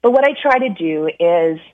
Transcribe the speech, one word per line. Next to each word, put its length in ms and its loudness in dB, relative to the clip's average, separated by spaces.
But 120 2
what 140 4
I 60 2
try 260 0
to 120 -2
do 400 -4
is 400 0